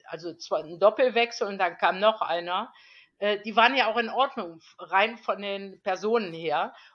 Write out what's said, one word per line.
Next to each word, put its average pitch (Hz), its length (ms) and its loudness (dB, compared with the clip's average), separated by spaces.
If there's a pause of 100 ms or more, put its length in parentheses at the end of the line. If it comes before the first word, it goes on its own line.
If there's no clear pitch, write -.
also 165 280 -12
zwar 160 300 -6
ein 165 140 -14
Doppelwechsel 233 680 2
und 196 100 -8
dann 175 200 -2
kam 185 220 2
noch 214 200 4
einer, 175 520 -4 (460)
äh, 202 260 0
die 220 100 -8
waren 240 220 6
ja 233 100 4
auch 220 100 0
in 226 140 0
Ordnung, 220 480 -2
f-, - 200 -20
rein 190 380 0
von 202 240 -4
den 196 420 -8
Personen 202 500 -2
her. 165 420 -2 (200)